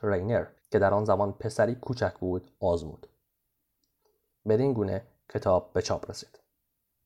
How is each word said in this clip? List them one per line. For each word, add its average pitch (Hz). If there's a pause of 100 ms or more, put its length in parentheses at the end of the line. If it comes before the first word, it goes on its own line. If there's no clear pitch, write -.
رینر 101 (260)
که 107
در 98
آن 104
زمان 101
پسری 113
کوچک 120
بود 90
آزمود. 85 (1400)
بدین 123
گونه 98 (280)
کتاب 95
به -
چاپ -
رسید. - (680)